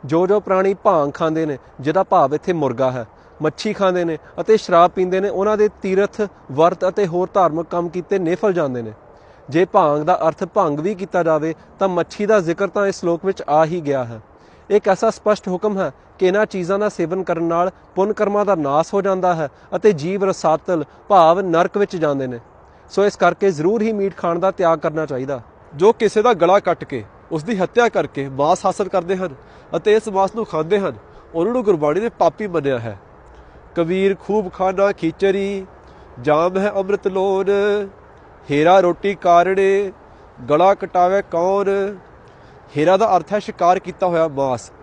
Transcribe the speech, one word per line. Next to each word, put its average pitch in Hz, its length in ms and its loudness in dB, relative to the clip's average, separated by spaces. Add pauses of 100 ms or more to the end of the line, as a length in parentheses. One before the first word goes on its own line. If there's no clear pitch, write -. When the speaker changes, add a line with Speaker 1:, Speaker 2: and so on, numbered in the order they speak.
Speaker 1:
ਜੋ 165 220 0
ਜੋ 208 120 2
ਪ੍ਰਾਣੀ 190 340 0
ਭਾਂਗ 165 400 0
ਖਾਂਦੇ 160 320 -2
ਨੇ, 143 120 -6 (220)
ਜਿਹਦਾ 156 240 0
ਭਾਵ 151 320 2
ਇੱਥੇ 180 180 -4
ਮੁਰਗਾ 131 380 -2
ਹੈ, 123 160 -8 (340)
ਮੱਛੀ 156 320 -4
ਖਾਂਦੇ 180 320 0
ਨੇ 160 120 -4 (240)
ਅਤੇ 220 160 4
ਸ਼ਰਾਬ 175 340 4
ਪੀਂਦੇ 185 280 -2
ਨੇ, 202 100 -2
ਉਹਨਾਂ 202 280 -2
ਦੇ 208 120 2 (120)
ਤੀਰਥ 196 400 -2 (300)
ਵਰਤ 170 380 2
ਅਤੇ 196 180 -2
ਹੋਰ 175 260 -2
ਧਾਰਮਿਕ 170 340 0
ਕੰਮ 175 220 -4
ਕੀਤੇ 180 300 -4
ਨਿਫਲ 180 340 -2
ਜਾਂਦੇ 139 280 -2
ਨੇ। 107 120 -12 (560)
ਜੇ 165 160 2
ਭਾਂਗ 156 360 2
ਦਾ 160 260 0
ਅਰਥ 160 160 -4
ਭੰਗ 156 360 -2
ਵੀ 190 160 -4
ਕੀਤਾ 185 280 -4
ਜਾਵੇ, 160 320 0 (240)
ਤਾਂ 196 100 0
ਮੱਛੀ 175 360 -4
ਦਾ 214 140 4
ਜ਼ਿਕਰ 170 280 -2
ਤਾਂ 202 200 -2
ਇਸ 196 120 -4
ਸ਼ਲੋਕ 170 260 -2
ਵਿੱਚ 190 240 -4
ਆ 156 160 4
ਹੀ 170 160 -6
ਗਿਆ 135 220 -2
ਹੈ। 117 180 -12 (480)
ਇੱਕ 208 200 2
ਐਸਾ 208 200 2
ਸਪਸ਼ਟ 208 380 -2
ਹੁਕਮ 190 320 -4
ਹੈ 156 120 -2 (280)
ਕਿ 185 80 2
ਇਹਨਾਂ 208 180 2
ਚੀਜ਼ਾਂ 190 340 -4
ਦਾ 208 100 0
ਸੇਵਨ 185 340 -4
ਕਰਨ 170 200 -2
ਨਾਲ 170 280 0 (240)
ਪੁੰਨ 202 180 0
ਕਰਮਾਂ 208 320 0
ਦਾ 196 100 2
ਨਾਸ 151 380 0
ਹੋ 202 80 0
ਜਾਂਦਾ 185 320 0
ਹੈ 160 160 -4 (260)
ਅਤੇ 214 160 4
ਜੀਵ 180 320 -2
ਰਸਾਤਲ 160 640 -2 (220)
ਭਾਵ 175 340 6
ਨਰਕ 175 360 0
ਵਿੱਚ 202 180 -2
ਜਾਂਦੇ 143 320 -2
ਨੇ। 123 120 -10 (500)
ਸੋ 202 160 0
ਇਸ 202 100 0
ਕਰਕੇ 190 360 2
ਜ਼ਰੂਰ 180 300 0
ਹੀ 220 120 -2
ਮੀਟ 196 240 -4
ਖਾਣ 170 220 -4
ਦਾ 190 120 0
ਤਿਆਗ 165 280 0
ਕਰਨਾ 156 260 -4
ਚਾਹੀਦਾ। 135 360 -6 (340)
Speaker 2:
ਜੋ 190 180 4
ਕਿਸੇ 214 280 0
ਦਾ 240 120 4
ਗਲਾ 180 260 4
ਕੱਟ 170 240 -2
ਕੇ, 127 200 -8 (280)
ਉਸ 156 120 -6
ਦੀ 208 140 -4
ਹੱਤਿਆ 220 320 0
ਕਰਕੇ 139 400 -4
ਮਾਸ 143 360 0
ਹਾਸਲ 190 220 -2
ਕਰਦੇ 180 280 -2
ਹਨ 185 140 -6 (460)
ਅਤੇ 185 180 2
ਇਸ 220 160 0
ਮਾਸ 190 260 -2
ਨੂੰ 226 100 -6
ਖਾਂਦੇ 165 340 -2
ਹਨ, 175 140 -4 (420)
ਉਹਨਾਂ 180 180 0
ਨੂੰ 254 100 -2
ਗੁਰਬਾਣੀ 160 360 0
ਨੇ 226 100 -2
ਪਾਪੀ 196 380 -2
ਮੰਨਿਆ 139 320 -2
ਹੈ। 110 200 -10 (760)
"ਕਬੀਰ, 185 400 0 (100)
ਖੂਬ 202 280 -2
ਖਾਨਾ 190 380 0
ਖੀਚਰੀ, 196 760 -4 (560)
ਜਾਮ 160 360 2
ਹੈ 202 180 0
ਅੰਮ੍ਰਿਤ 196 320 -2
ਲੋਨ, 190 380 -2 (1040)
ਹੀਰਾ 160 280 6
ਰੋਟੀ 180 360 0
ਕਾਰਣੇ, 190 760 2 (580)
ਗਲਾ 170 240 4
ਕਟਾਵੇ 185 480 0 (100)
ਕੌਣ?" 196 640 -2 (840)
ਹੀਰਾ 170 200 4
ਦਾ 202 200 2
ਅਰਥ 170 160 -4
ਹੈ 214 60 0
ਸ਼ਿਕਾਰ 190 400 0
ਕੀਤਾ 185 280 -6
ਹੋਇਆ 165 200 0
ਮਾਸ। 135 440 -4 (120)